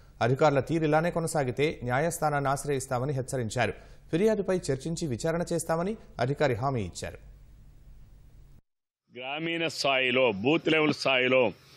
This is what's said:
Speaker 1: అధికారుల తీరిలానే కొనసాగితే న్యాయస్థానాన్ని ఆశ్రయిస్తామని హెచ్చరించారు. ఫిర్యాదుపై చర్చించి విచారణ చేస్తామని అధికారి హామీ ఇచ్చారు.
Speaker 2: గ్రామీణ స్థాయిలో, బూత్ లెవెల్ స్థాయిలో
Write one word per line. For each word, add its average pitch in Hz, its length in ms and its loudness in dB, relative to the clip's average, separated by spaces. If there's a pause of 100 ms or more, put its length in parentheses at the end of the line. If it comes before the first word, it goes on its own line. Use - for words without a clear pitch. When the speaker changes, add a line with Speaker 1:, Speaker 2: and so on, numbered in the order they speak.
(220)
Speaker 1:
అధికారుల 139 380 4
తీరిలానే 156 500 2
కొనసాగితే 151 720 -2
న్యాయస్థానాన్ని 143 680 0
ఆశ్రయిస్తామని 135 600 -2
హెచ్చరించారు. 120 600 -2 (380)
ఫిర్యాదుపై 190 460 2
చర్చించి 165 500 -4
విచారణ 165 460 -2
చేస్తామని 170 440 -2 (240)
అధికారి 135 340 0
హామీ 123 280 -2
ఇచ్చారు. 85 360 -10 (2000)
Speaker 2:
గ్రామీణ 160 500 -4
స్థాయిలో, 131 640 2
బూత్ 135 360 0
లెవెల్ 156 240 4
స్థాయిలో 127 600 2 (240)